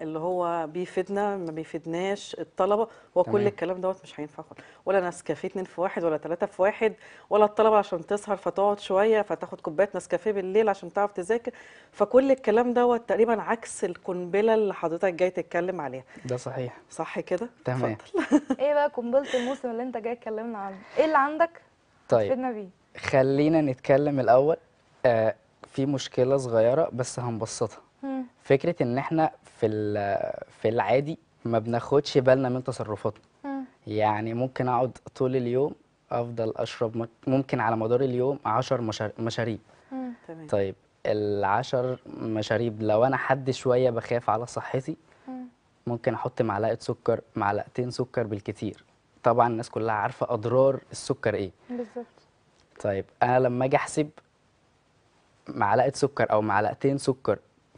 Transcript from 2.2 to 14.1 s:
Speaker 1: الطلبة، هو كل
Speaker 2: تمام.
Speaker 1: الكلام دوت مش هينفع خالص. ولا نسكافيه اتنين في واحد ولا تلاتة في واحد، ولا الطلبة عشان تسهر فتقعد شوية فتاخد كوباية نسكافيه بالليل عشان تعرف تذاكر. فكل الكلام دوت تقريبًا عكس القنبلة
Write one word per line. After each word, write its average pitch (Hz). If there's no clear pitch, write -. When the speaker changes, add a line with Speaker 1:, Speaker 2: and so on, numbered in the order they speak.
Speaker 1:
الطلبة، 202
هو 180
كل -
Speaker 2:
تمام. 202
Speaker 1:
الكلام 185
دوت 185
مش -
هينفع 151
خالص. -
ولا 185
نسكافيه 175
اتنين 190
في -
واحد 185
ولا 160
تلاتة 165
في -
واحد، 208
ولا 208
الطلبة 214
عشان 180
تسهر 202
فتقعد 202
شوية 208
فتاخد 175
كوباية 185
نسكافيه 180
بالليل 196
عشان 180
تعرف 202
تذاكر. 226
فكل 254
الكلام 240
دوت 240
تقريبًا 214
عكس -
القنبلة 185